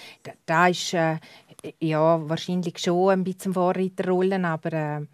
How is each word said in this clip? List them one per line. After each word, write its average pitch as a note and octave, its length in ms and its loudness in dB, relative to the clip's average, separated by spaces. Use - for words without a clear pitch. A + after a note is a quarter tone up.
Da, - 80 -18
da E3 240 4
ist, - 240 -4
äh, D#3+ 240 2
ja, D#3+ 480 2
wahrscheinlich E3+ 500 -4
schon F#3 320 2
ein F#3+ 140 2
bisschen F#3 280 -6
Vorreiterrollen, F#3 920 0
aber, D#3+ 280 -4
äh, D3+ 280 -4